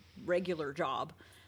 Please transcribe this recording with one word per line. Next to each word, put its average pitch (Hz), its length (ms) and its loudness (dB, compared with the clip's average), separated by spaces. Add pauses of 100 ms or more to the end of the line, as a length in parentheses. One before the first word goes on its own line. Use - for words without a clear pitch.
(240)
regular 170 480 2
job, 139 400 0 (360)